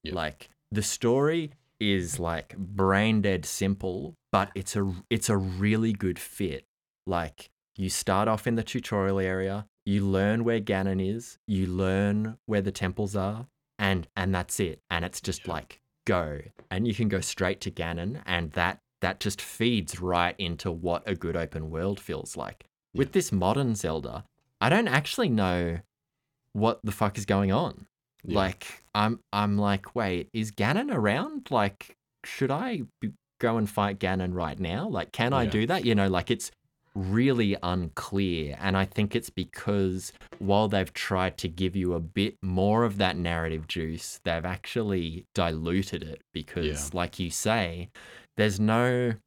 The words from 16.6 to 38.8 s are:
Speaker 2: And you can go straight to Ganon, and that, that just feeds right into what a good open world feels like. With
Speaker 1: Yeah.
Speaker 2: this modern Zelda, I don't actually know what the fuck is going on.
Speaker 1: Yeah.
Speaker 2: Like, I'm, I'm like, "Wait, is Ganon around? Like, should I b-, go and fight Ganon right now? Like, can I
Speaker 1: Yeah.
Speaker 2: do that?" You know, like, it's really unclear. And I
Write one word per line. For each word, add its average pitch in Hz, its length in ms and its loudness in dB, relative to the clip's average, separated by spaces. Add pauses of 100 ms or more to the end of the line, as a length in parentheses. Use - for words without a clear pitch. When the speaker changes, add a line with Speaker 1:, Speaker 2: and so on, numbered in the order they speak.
Speaker 2:
And 98 180 0
you 107 60 0
can 110 140 0
go 95 120 0
straight 95 420 -2
to 104 80 -4
Ganon, 85 560 -6
and 85 260 -2
that, 87 280 0 (220)
that 92 180 0
just - 200 -2
feeds 110 600 0
right 87 380 2
into 85 340 -4
what 85 340 -2
a 101 80 0
good 82 220 -4
open 80 340 -4
world 90 300 -2
feels - 360 -10
like. - 280 -10 (300)
With 135 140 2
Speaker 1:
Yeah. - 40 -14
Speaker 2:
this - 200 2
modern 113 440 2
Zelda, 80 480 -4 (360)
I 113 100 4
don't 208 180 4
actually 147 400 2
know 90 520 2 (760)
what 110 280 2
the 104 100 -4
fuck 101 260 0
is 101 80 -6
going 98 260 4
on. 151 340 -2 (380)
Speaker 1:
Yeah. 107 140 -2
Speaker 2:
Like, - 440 -4 (120)
I'm, 107 260 2 (120)
I'm 101 260 2
like, 101 360 0
"Wait, 92 380 0
is 110 180 -2
Ganon 180 420 0
around? 156 580 0
Like, 104 460 0 (280)
should - 260 -2
I 147 320 -2 (180)
b-, 104 120 -4 (260)
go 117 200 2
and 107 100 0
fight 101 320 0
Ganon 92 340 0
right 82 240 -4
now? 95 300 -2
Like, 98 240 -4
can 120 220 0
I 127 100 4
Speaker 1:
Yeah. 104 60 0
Speaker 2:
do 107 160 2
that?" 175 180 0
You 117 100 4
know, 98 140 4
like, 90 220 0
it's - 200 -2 (440)
really 107 680 4
unclear. 87 960 -2
And 95 180 0
I 95 100 2